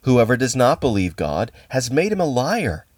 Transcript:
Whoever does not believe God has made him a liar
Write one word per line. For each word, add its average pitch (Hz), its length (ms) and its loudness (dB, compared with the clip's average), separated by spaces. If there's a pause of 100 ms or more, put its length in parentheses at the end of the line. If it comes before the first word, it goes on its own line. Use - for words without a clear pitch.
Whoever 120 340 4
does 127 220 -2
not 127 240 2
believe 98 340 0
God 80 380 -4 (160)
has 123 200 -4
made 165 220 0
him 196 80 -4
a 175 60 0
liar 135 600 -2 (120)